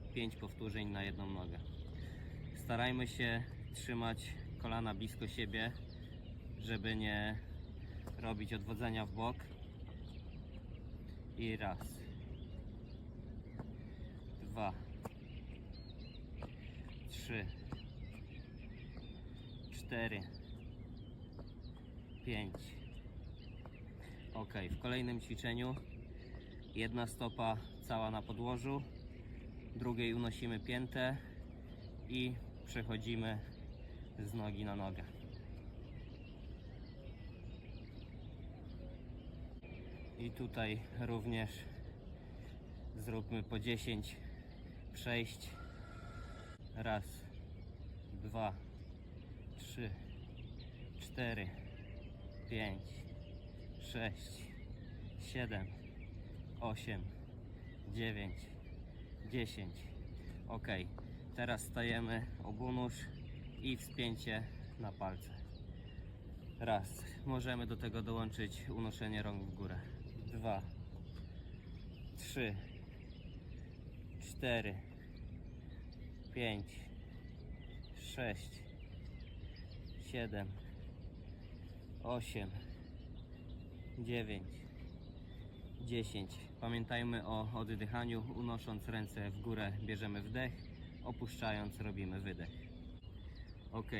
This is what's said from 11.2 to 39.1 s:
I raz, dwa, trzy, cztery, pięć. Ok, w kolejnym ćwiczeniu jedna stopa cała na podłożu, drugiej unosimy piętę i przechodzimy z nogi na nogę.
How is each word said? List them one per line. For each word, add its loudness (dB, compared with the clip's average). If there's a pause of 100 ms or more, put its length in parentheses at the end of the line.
I 4
raz, 2 (2500)
dwa, 2 (2250)
trzy, 0 (2250)
cztery, 4 (2000)
pięć. 2 (1800)
Ok, -2 (160)
w 2
kolejnym 4
ćwiczeniu 2 (1000)
jedna 4
stopa 4 (320)
cała 6
na 2
podłożu, 2 (960)
drugiej 6
unosimy 4
piętę 6 (920)
i 4 (320)
przechodzimy 4 (800)
z 0
nogi 2
na 2
nogę. 0 (4000)